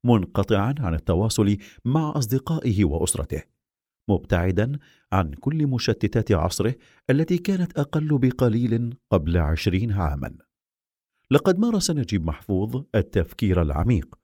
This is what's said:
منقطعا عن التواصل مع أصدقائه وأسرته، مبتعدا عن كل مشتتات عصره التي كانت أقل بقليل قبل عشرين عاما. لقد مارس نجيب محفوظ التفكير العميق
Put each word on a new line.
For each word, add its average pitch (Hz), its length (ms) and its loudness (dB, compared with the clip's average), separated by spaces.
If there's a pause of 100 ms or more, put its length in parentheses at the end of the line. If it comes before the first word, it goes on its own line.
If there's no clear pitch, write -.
منقطعا 110 720 2
عن 90 160 -2
التواصل 98 600 0 (280)
مع 151 320 0
أصدقائه 127 680 0
وأسرته، 76 580 -2 (680)
مبتعدا 92 680 0 (340)
عن 92 180 0
كل 147 360 -2
مشتتات 117 680 0
عصره 92 420 0 (360)
التي 160 280 2
كانت 180 400 -2
أقل 151 400 0
بقليل 120 800 0 (140)
قبل 85 260 2
عشرين 87 560 0
عاما. 73 460 -4 (920)
لقد 175 280 4
مارس 220 320 0
نجيب 107 340 -2
محفوظ 104 600 -4 (100)
التفكير 92 680 0
العميق 85 600 0